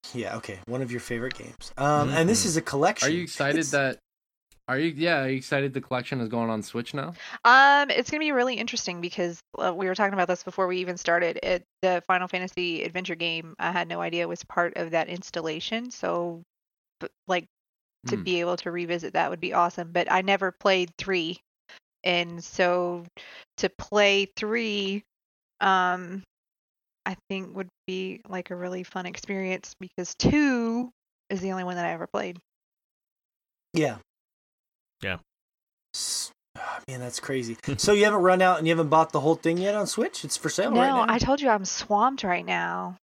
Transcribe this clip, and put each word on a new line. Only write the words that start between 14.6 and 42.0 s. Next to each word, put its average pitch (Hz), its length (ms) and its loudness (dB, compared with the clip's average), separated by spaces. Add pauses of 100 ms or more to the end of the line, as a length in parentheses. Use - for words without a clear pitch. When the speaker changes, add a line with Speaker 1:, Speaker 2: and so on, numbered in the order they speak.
Speaker 4:
of 170 140 -4
that 160 160 0
installation. 175 840 -6
So, 175 500 -4 (580)
b-, - 80 -10 (200)
like, 180 180 0 (640)
to - 100 -2
Speaker 3:
Hmm. 190 60 -6
Speaker 4:
be 175 160 0
able 175 180 0
to 175 140 -6
revisit 175 420 -4
that 165 160 2
would 175 100 -6
be 165 140 -4
awesome. 175 380 0
But 175 200 0
I 190 120 4
never 190 360 2
played 185 380 2
three, 175 420 -2 (640)
and 170 400 -2
so 180 640 0 (520)
to 185 120 0
play 202 560 2 (100)
three, 208 680 -2 (580)
um, 185 640 2 (840)
I 190 100 -4 (140)
think 190 260 -8
would 185 140 -8 (160)
be, 190 420 -6
like, 185 220 -8
a 180 60 -8
really 180 280 -8
fun 180 220 -8
experience 185 760 -6
because 180 360 -10
two 247 720 2 (400)
is 196 120 -4
the 190 100 -4
only 185 140 -4
one 180 100 -6
that 175 100 -2
I 170 60 0
ever 165 160 -6
played. 180 320 -6 (1400)
Speaker 1:
Yeah. 131 220 2 (1040)
Speaker 2:
Yeah. 92 140 -4 (760)
Speaker 1:
S-, - 380 -6 (260)
oh, - 300 -10
man, 131 140 -10
that's 123 180 -8
crazy. 120 380 -4 (100)
Speaker 2:
<laughs> 143 100 -2
Speaker 1:
So 202 160 4
you 208 120 6
haven't 214 160 4
run 185 200 6
out 180 160 6
and 160 80 -2
you 160 60 4
haven't 165 180 4
bought 160 220 6
the 151 80 0
whole 156 160 4
thing 165 220 0
yet 196 180 0
on 208 120 0
Switch? - 360 -4
It's 147 140 -6
for - 120 -4
sale 220 220 0
Speaker 4:
No, 226 80 6
Speaker 1:
right 262 80 6 (200)
now. - 60 2
Speaker 4:
I 240 60 2
told 277 220 2
you 269 80 2
I'm 208 160 2
swamped 226 580 0